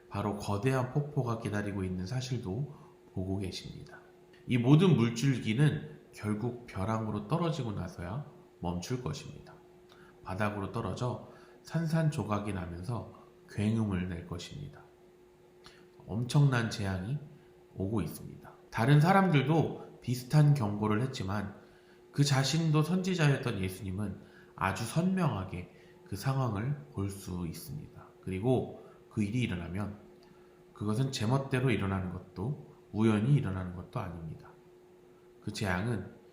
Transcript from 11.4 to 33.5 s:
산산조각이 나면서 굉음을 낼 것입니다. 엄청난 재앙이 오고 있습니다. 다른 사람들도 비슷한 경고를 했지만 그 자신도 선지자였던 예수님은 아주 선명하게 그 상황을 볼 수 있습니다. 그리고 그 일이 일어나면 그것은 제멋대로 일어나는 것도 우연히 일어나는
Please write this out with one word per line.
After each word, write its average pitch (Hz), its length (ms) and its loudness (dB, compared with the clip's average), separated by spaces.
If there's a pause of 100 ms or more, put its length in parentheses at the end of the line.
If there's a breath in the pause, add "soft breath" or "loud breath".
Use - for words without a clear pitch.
산산조각이 147 880 0
나면서 90 600 -6 (380 loud breath)
굉음을 104 580 0
낼 85 180 -8
것입니다. - 560 -12 (1200 loud breath)
엄청난 120 640 2
재앙이 101 480 -2 (560 loud breath)
오고 98 280 -2
있습니다. - 500 -10 (180)
다른 143 300 6
사람들도 160 1000 4
비슷한 143 540 6
경고를 104 480 2
했지만 98 520 -4 (580 loud breath)
그 143 120 4
자신도 151 580 4
선지자였던 156 760 2
예수님은 95 580 -6 (380 loud breath)
아주 104 280 -2
선명하게 143 880 -2 (340 loud breath)
그 98 100 -10
상황을 131 600 -2 (180)
볼 98 160 -2
수 90 360 -6
있습니다. - 600 -12 (160)
그리고 95 600 -2 (260 loud breath)
그 110 120 0
일이 107 200 0
일어나면 92 560 -4 (760 loud breath)
그것은 113 400 -2
제멋대로 127 580 0
일어나는 95 420 0
것도 95 580 -8 (220 loud breath)
우연히 110 420 4
일어나는 92 400 0